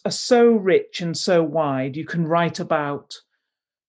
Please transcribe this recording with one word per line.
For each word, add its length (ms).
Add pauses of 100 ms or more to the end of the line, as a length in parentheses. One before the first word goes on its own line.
are 80
so 400
rich 480
and 160
so 260
wide. 540
You 100
can 200
write 340
about 520 (760)